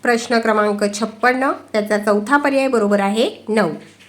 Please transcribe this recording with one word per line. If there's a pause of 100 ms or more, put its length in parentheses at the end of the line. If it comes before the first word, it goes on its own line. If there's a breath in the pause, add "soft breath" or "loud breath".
प्रश्न
क्रमांक (160)
छप्पन्न, (220)
त्याचा
चौथा
पर्याय
बरोबर
आहे (180)
नऊ. (360 loud breath)